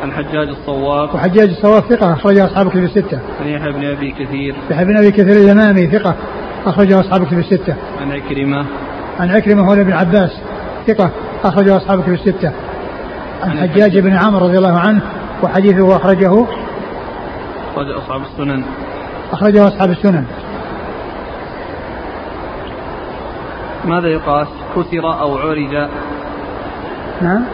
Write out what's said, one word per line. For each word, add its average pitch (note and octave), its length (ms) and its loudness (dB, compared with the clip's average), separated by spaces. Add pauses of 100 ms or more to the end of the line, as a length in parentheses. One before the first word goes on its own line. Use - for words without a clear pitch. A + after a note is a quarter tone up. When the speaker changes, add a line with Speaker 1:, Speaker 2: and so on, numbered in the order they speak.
Speaker 1:
عن C#3 80 -6
حجاج D3+ 360 -4
الصواب. C#3+ 680 -4
Speaker 2:
وحجاج F#3 340 4
الصواب G#3 340 4
ثقة G#3+ 300 2
أخرجه G3 320 4
أصحاب G3 220 0
الكتب F#3 160 0
الستة. F3 360 -2 (220)
Speaker 1:
عن C#3+ 60 -6
يحيى D3+ 240 -4
بن C#3+ 140 -6
أبي C#3+ 260 -6
كثير. C#3 440 -6 (160)
Speaker 2:
يحيى E3 140 2
بن G#3 120 4
أبي G#3 140 6
كثير G3+ 240 6
اليمامي G3+ 520 6
ثقة F#3 280 2 (500)
أخرجه G3 340 4
أصحاب F#3 220 2
الكتب F3 180 0
الستة. F3+ 360 -2 (260)
Speaker 1:
عن C#3 100 -6
عكرمة. C#3 540 -4 (540)
Speaker 2:
عن F3+ 120 0
عكرمة G3+ 360 4
هو G3+ 60 6
ابن G3 200 4
عباس F3+ 380 2 (560)
ثقة G#3 220 2 (340)
أخرجه G3 340 4
أصحاب F#3+ 220 0
الكتب F3+ 140 0
الستة. F3 380 0 (920)
عن F#3+ 60 -2
Speaker 1:
عن D#3 80 -4
Speaker 2:
حجاج F3 200 2
Speaker 1:
الحجاج. G3+ 200 6
Speaker 2:
بن F#3+ 160 4
عمرو F#3 320 4
رضي F3+ 120 4
الله F3+ 220 4
عنه G#3 220 4 (420)
وحديثه F#3+ 520 4
أخرجه F#3+ 500 4 (1300)
Speaker 1:
أخرج C#3 180 -4
أصحاب C3+ 300 -6
السنن. C#3 420 -4 (680)
Speaker 2:
أخرجه G3+ 340 6
أصحاب G3 220 2
السنن. F3 340 2 (3500)
Speaker 1:
ماذا E3+ 220 0
يقاس؟ D3+ 400 0 (280)
كسر E3 460 -2
أو C#3+ 160 -2
عرج؟ D3 520 -4 (1300)
Speaker 2:
نعم. F#3 220 0 (100)